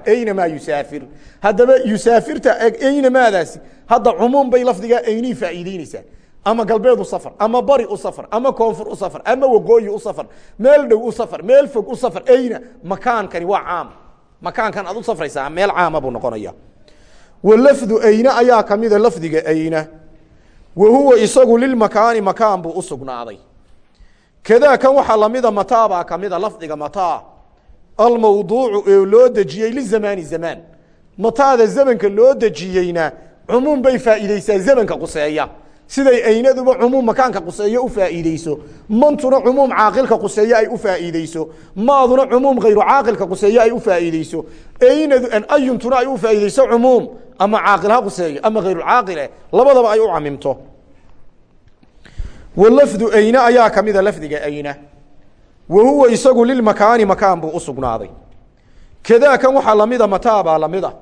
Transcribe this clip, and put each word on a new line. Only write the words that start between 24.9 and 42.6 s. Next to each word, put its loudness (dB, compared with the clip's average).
waxaa 0
la 2
mida -2
mataa 0
baa -4
ka -10
mida, -6
lafdiga -10
mataa. -8
Almawduucu 0
ee 4
loo 4
dejiyey -4
lizamaani -4
zamaan. -8
Mataada 2
zamanka 0
loo 4
dejiyeyna -4
cumuum 0
bay 0
faa'iideysaa 0
zamanka 2
quseeya. -6
Siday 2
aynaduba 2
cumuum 0
makaanka -2
quseeya -4
u -4
faa'iideyso, -4
mantuna 2
cumuum 2
caaqilka 2
quseeya 0
ay 0
u -8
faa'iideyso, -6
maaduna 2
cumuum 0
ghayru 2